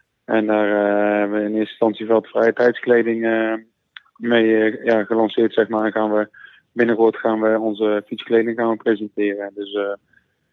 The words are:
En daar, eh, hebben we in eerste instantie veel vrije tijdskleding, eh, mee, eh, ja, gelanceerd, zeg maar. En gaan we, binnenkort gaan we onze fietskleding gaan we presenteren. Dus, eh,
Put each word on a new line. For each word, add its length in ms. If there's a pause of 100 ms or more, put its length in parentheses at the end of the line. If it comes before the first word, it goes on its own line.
(240)
En 220
daar, 220
eh, 500
hebben 200
we 60
in 100
eerste 160
instantie 360
veel 160
vrije 300
tijdskleding, 760
eh, 280 (600)
mee, 400 (140)
eh, 140
ja, 200
gelanceerd, 500
zeg 140
maar. 160
En 80
gaan 200
we, 160 (440)
binnenkort 440
gaan 240
we 180
onze 480
fietskleding 520
gaan 120
we 60
presenteren. 800
Dus, 200
eh, 180 (600)